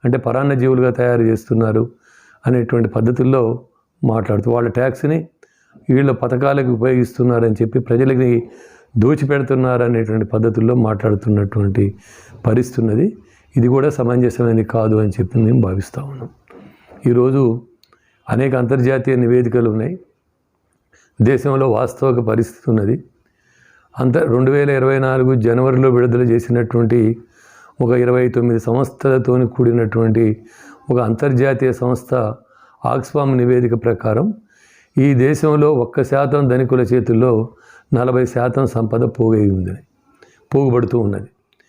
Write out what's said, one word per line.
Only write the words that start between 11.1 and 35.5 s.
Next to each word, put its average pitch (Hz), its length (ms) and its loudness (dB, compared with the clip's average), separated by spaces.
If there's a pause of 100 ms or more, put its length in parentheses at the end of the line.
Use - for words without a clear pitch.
పరిస్థితి 123 340 0
ఉన్నది. 117 360 0 (400)
ఇది 120 120 2
కూడా 135 220 2
సమంజసమైనది 120 720 0
కాదు 110 320 0
అని 107 120 0
చెప్పి 95 300 -4
మేము 117 220 2
భావిస్తా 98 420 -6
ఉన్నాం. 135 260 -14 (800)
ఈరోజు 123 560 2 (680)
అనేక 127 240 0
అంతర్జాతీయ 127 600 0
నివేదికలు 120 540 2
ఉన్నాయి. 123 280 -4 (1200)
దేశంలో 135 480 2
వాస్తవిక 120 560 -2
పరిస్థితి 113 440 -2
ఉన్నది. 110 340 -2 (920)
అంత-, 127 200 0
రెండు 131 320 2
వేల 143 200 0
ఇరవై 135 280 0
నాలుగు 131 360 0
జనవరిలో 127 560 2
విడుదల 120 300 2
చేసినటువంటి 117 1000 0 (600)
ఒక 120 100 2
ఇరవై 123 380 2
తొమ్మిది 120 320 0
సంస్థలతోని 127 880 0
కూడినటువంటి 113 960 0 (460)
ఒక 123 100 2
అంతర్జాతీయ 127 720 0
సంస్థ 123 420 -4 (720)
ఆక్స్ఫామ్ 131 520 -2
నివేదిక 123 380 2
ప్రకారం 117 600 -2 (640)
ఈ 139 160 4
దేశంలో 147 600 2